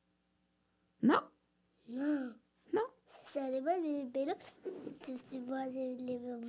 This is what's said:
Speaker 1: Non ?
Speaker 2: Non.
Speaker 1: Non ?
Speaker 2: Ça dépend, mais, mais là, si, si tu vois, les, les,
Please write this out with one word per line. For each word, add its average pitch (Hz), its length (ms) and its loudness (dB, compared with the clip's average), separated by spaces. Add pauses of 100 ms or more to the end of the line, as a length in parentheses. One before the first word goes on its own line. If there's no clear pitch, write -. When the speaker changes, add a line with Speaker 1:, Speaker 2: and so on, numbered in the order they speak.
(1040)
Speaker 1:
Non ? 277 180 8 (680)
Speaker 2:
Non. 262 440 0 (400)
Speaker 1:
Non ? 392 80 4 (520)
Speaker 2:
Ça 269 180 0
dépend, 285 320 4
mais, 285 320 0
mais 269 100 4
là, 339 100 2 (680)
si, 254 160 -4
si - 60 -6
tu 262 160 -6
vois, 262 260 -2
les, 254 300 -2
les, 254 220 -4 (300)